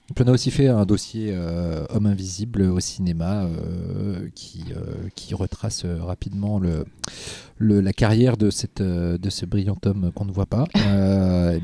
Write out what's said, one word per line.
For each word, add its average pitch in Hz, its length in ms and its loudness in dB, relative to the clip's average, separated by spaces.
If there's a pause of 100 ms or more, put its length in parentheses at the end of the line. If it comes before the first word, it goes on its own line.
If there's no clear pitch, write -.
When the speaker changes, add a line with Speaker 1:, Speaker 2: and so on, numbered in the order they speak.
(140)
Speaker 1:
Puis 127 120 2
on - 20 8
a 123 40 8
aussi 127 180 2
fait 139 180 4
un 110 160 4
dossier, 104 480 0
euh, 85 580 -4
Homme 107 160 0
invisible 98 560 -2
au 90 180 4
cinéma, 90 640 -2
euh, 87 880 -6
qui, - 300 -16 (120)
euh, 92 380 -8
qui - 200 -10
retrace, 98 500 -6
euh, 85 180 -4
rapidement 98 560 -4
le, 85 260 0 (760)
le, 104 220 6
la 95 120 2
carrière 117 440 4
de 107 140 4
cette, - 300 -6
euh, 87 380 0
de 95 120 -4
ce - 140 -6
brillant 98 400 0
homme 98 300 2
qu'on - 100 -6
ne 98 80 -4
voit 95 140 0
pas, 117 260 0
Speaker 2:
<laughs> - 40 2 (100)
Speaker 1:
euh, 92 760 4